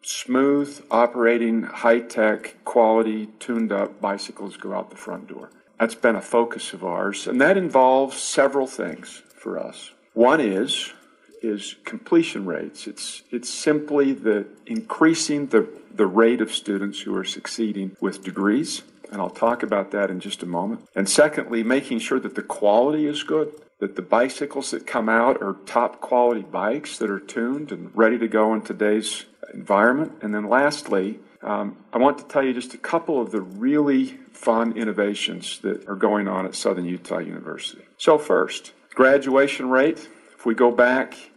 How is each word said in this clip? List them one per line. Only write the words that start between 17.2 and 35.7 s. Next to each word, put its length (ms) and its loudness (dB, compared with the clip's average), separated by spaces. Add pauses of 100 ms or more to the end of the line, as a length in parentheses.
succeeding 800 -6
with 240 -4
degrees, 560 0 (280)
and 120 -8
I'll 80 -4
talk 340 0
about 280 -2
that 180 0
in 100 -6
just 240 -10
a 20 -8
moment. 400 -6 (100)
And 120 -2
secondly, 560 2
making 360 0
sure 200 -2
that 160 -10
the 60 -6
quality 640 2
is 180 -4
good, 300 -2 (260)
that 160 -4
the 60 -6
bicycles 680 -2
that 140 -6
come 220 -2
out 340 4
are 140 -4 (100)
top 360 0
quality 400 2
bikes 560 -4
that 120 -2
are 120 -4
tuned 500 -6
and 240 -12
ready 220 4
to 100 -2
go 260 2
in 80 -2
today's 600 -2 (300)
environment. 580 2 (100)
And 140 -4
then 140 -4
lastly, 680 0 (220)
um, 360 -6 (160)
I 60 -2
want 180 4
to 80 -18
tell 180 0
you 100 0
just 200 -8
a 40 -18
couple 440 -2
of 100 -6
the 80 -2
really 800 0 (160)
fun 420 0
innovations 840 -4
that 280 -6